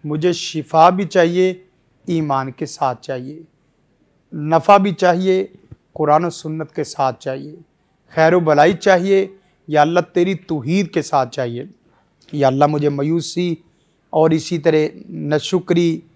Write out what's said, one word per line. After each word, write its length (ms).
مجھے 280
شفا 560
بھی 160
چاہیے، 500
ایمان 460
کے 140
ساتھ 360
چاہیے، 400
نفع 440
بھی 160
چاہیے، 540
قرآن 320
و 60
سنت 420
کے 120
ساتھ 360
چاہیے، 360
خیر 240
و 80
بلائی 320
چاہیے، 540
یا 140
اللہ 180
تیری 340
توحید 560
کے 120
ساتھ 320
چاہیے۔ 300
یا 140
اللہ 200
مجھے 220
مایوسی 640
اور 200
اسی 280
طرح 280
ناشکری 920